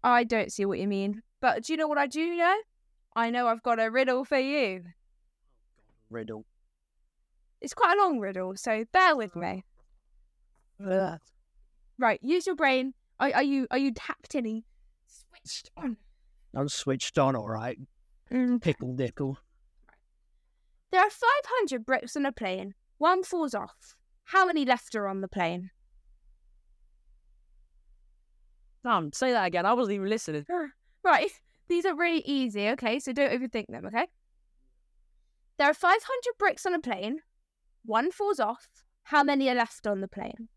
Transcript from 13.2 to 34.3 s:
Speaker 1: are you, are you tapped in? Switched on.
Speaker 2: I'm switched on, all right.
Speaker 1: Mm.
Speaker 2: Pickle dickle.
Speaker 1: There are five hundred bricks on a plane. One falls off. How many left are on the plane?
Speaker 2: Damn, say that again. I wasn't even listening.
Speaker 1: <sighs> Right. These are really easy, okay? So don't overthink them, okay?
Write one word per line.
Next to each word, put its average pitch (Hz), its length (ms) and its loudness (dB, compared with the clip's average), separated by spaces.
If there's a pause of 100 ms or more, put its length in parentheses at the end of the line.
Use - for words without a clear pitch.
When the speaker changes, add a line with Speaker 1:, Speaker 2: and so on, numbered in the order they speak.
Speaker 1:
are 262 80 4
you, 277 260 0
are 247 80 0
you 269 160 2
tapped - 400 -12
in? 226 300 -4 (420)
Switched - 720 -18
on. 254 200 -6 (580)
Speaker 2:
I'm 139 140 0
switched - 500 -2
on, 135 160 4
all 110 140 -6
right. 113 280 -6 (540)
Speaker 1:
Mm. 247 320 0
Speaker 2:
Pickle 127 320 -2
dickle. 135 420 -4 (1500)
Speaker 1:
There 370 100 6
are 415 100 6
five 539 340 2
hundred 285 400 -2
bricks 247 300 -2
on 285 100 0
a 277 60 0
plane. 190 420 -6 (240)
One 359 260 4
falls 320 300 -2
off. - 440 -10 (260)
How 381 220 4
many 320 180 0
left 247 320 0
are 202 140 -2
on 196 100 -6
the 190 80 -6
plane? 180 420 -4 (3250)
Speaker 2:
Damn, 180 260 2
say 254 220 0
that 202 140 2
again. 175 180 0
I 214 80 6
wasn't 226 220 2
even 196 140 -2
listening. 156 400 -4
Speaker 1:
<sighs> 349 60 -2 (480)
Right. 339 260 4 (380)
These 349 180 0
are 349 100 2
really 339 300 0
easy, 226 440 -2
okay? 247 300 -2
So 269 140 -8
don't 277 180 2
overthink 240 380 -4
them, - 180 -12
okay? 240 200 -2 (1500)